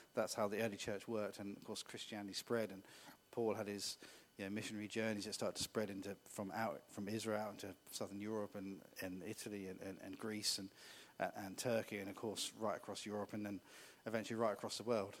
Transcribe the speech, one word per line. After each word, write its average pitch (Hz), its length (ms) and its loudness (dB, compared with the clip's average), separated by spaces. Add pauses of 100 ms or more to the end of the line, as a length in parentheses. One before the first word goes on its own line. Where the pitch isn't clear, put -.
(160)
that's - 180 4
how 107 140 4
the 101 140 4
early 107 160 2
church 101 320 -2
worked. 104 300 0
And 101 180 -4
of - 80 -14
course, 107 180 -4
Christianity 101 520 -6
spread, 110 360 2
and 95 120 -10 (480)
Paul 110 220 6
had 104 140 2
his, 101 300 -2 (400)
you 101 80 -2
know, 95 40 0
missionary 107 380 0
journeys 110 380 2
that 104 80 -2
started 98 240 0
to - 60 2
spread 110 260 2
into, 98 260 -2 (140)
from 98 260 -2
out, 101 340 0
from 101 200 -4
Israel 107 420 2
into 98 240 -6 (160)
southern 101 300 -4
Europe 107 340 -2
and, 98 240 -4 (220)
and 92 260 -4
Italy 104 400 -4
and, 92 140 -6
and, 95 200 -4
and 95 160 -8
Greece 107 400 0
and, 98 120 -4 (500)
uh, 92 160 6
and 98 220 -4
Turkey, 113 400 2
and 101 100 -2
of 98 80 -4
course, - 420 0
right 110 200 2
across - 280 -4
Europe, 104 280 0
and 104 120 0
then 101 140 -2 (460)
eventually 110 340 0
right 110 140 8
across - 240 -2
the 107 60 -2
world. 104 380 4